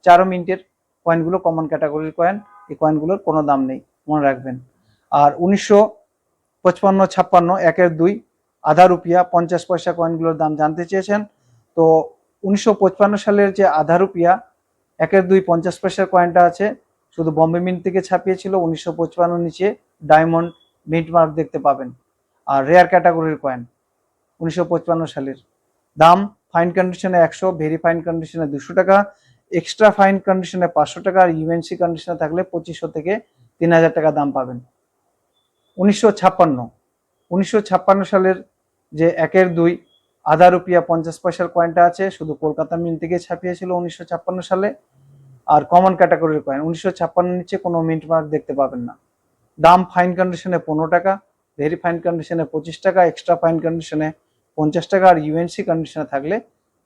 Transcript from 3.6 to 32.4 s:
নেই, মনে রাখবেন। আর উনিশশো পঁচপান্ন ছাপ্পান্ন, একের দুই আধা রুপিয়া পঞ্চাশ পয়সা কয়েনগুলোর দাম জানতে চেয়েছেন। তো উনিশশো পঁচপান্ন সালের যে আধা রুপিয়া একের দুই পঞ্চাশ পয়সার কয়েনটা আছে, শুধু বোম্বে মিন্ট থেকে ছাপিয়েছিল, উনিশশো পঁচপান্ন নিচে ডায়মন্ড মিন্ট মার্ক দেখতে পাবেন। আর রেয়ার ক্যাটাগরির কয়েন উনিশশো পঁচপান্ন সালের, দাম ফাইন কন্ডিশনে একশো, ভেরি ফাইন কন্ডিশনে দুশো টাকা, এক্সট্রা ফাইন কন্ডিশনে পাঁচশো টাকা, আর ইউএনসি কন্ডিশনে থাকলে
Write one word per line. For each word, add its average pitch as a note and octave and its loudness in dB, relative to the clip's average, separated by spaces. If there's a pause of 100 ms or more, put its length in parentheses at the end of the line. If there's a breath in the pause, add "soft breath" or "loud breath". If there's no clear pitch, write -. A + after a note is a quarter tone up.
নেই, C3 -8 (280)
মনে D3+ -2
রাখবেন। C3 -4 (520)
আর C#3+ 4
উনিশশো G3+ 2 (720)
পঁচপান্ন F#3+ 2
ছাপ্পান্ন, F3+ 2
একের F3 2
দুই G3 0 (440)
আধা D#3+ 6
রুপিয়া F3 2
পঞ্চাশ E3+ -2
পয়সা F3 -4
কয়েনগুলোর E3 -2
দাম D#3 -2
জানতে D#3 -2
চেয়েছেন। G3+ -4 (500)
তো D#3+ 4 (300)
উনিশশো G3+ 0
পঁচপান্ন G3+ 2
সালের G3+ 0
যে G3 2
আধা D#3 2
রুপিয়া F3+ 2 (600)
একের F#3 2
দুই F#3+ 4
পঞ্চাশ F3 -2
পয়সার F#3+ -4
কয়েনটা F3 2
আছে, F3 0 (400)
শুধু D#3+ -2
বোম্বে D#3+ 0
মিন্ট F3+ -4
থেকে F#3 -2
ছাপিয়েছিল, F#3 -4
উনিশশো E3 -4
পঁচপান্ন E3+ -2
নিচে F3+ -4 (300)
ডায়মন্ড E3 2 (360)
মিন্ট D#3+ -4
মার্ক D#3+ 2
দেখতে D3+ -6
পাবেন। C3+ -2 (540)
আর C#3 -2
রেয়ার F3 6
ক্যাটাগরির E3 0
কয়েন B2+ -8 (720)
উনিশশো E3 -4
পঁচপান্ন E3 -2
সালের, C3+ -10 (640)
দাম F3+ 4 (180)
ফাইন E3+ 0
কন্ডিশনে F3+ -2
একশো, E3+ 0
ভেরি D#3 -4
ফাইন E3 -2
কন্ডিশনে E3 -8
দুশো C#3+ -10
টাকা, F#3+ 2 (460 soft breath)
এক্সট্রা F#3+ 2
ফাইন G3 2
কন্ডিশনে F#3 -2
পাঁচশো E3+ -2
টাকা, F#3+ 2
আর F3+ 6
ইউএনসি E3 -4
কন্ডিশনে E3+ -4
থাকলে E3 -4